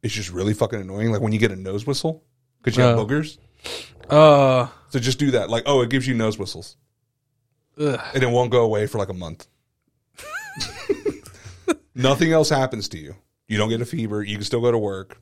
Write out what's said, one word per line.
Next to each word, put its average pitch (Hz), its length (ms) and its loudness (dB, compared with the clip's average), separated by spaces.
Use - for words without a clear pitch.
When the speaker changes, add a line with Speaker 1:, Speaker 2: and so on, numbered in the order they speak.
Speaker 1:
It's 107 100 -4
just 104 180 -8
really 95 220 0
fucking 110 260 -2
annoying. 101 320 -2
Like 104 100 0
when 110 100 0
you 107 80 0
get 110 120 4
a 95 40 -10
nose 98 320 -6
whistle, 156 360 -4
'cause 123 160 -2
you 127 60 4
have 117 160 4
Speaker 2:
Oh. 107 60 -2
Speaker 1:
boogers. 151 320 -4
Speaker 2:
Uh. 139 580 6
Speaker 1:
So 135 100 -2
just 123 180 -2
do 143 140 2
that. 104 180 0
Like, 117 160 0
oh, 139 160 4
it 120 80 0
gives 127 180 0
you 131 60 0
nose 110 240 0
whistles. 90 400 -12
Speaker 2:
Ugh. 139 200 0
Speaker 1:
And 135 80 2
it 127 80 2
won't 120 220 2
go 123 120 4
away 107 220 2
for, 107 140 -6
like, 95 100 -4
a 98 40 -8
month. 85 340 -12
<laughs> - 1800 -10
Nothing 139 360 2
else 156 180 4
happens 131 400 -2
to - 80 -12
you. 76 180 -16
You 110 100 -2
don't 107 120 0
get 113 120 -2
a 120 40 -4
fever. 107 380 -4
You 104 120 -6
can 101 100 -8
still 117 160 -2
go 120 100 2
to 117 60 2
work. 98 440 -6